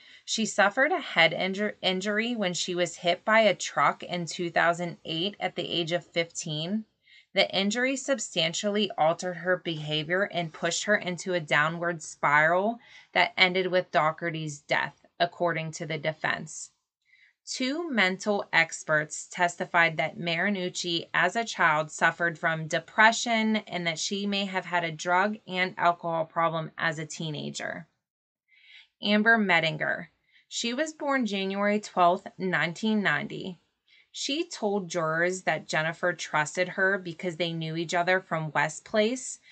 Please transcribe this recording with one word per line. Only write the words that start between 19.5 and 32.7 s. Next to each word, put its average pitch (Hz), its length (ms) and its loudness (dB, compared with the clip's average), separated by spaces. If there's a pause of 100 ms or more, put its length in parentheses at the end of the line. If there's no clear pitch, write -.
that 160 200 -4
Marinucci, 175 960 -2
as 175 220 2
a 233 100 0
child, 156 460 2
suffered 165 460 0
from 160 300 -2
depression 220 880 2
and 180 280 -4
that 160 140 -2
she 202 260 -4
may 202 200 -2
have 185 200 -4
had 170 180 0
a 165 80 -2
drug 180 460 0 (100)
and 185 300 -2
alcohol 170 480 0
problem 160 540 -2
as 160 180 -2
a 160 80 -8
teenager. 147 800 -8 (1160)
Amber 214 340 6
Mettinger. 160 720 2 (400)
She - 260 -4
was 311 200 -4
born 269 340 0
January 202 520 0
twelfth, 185 460 2 (140)
nineteen 180 640 0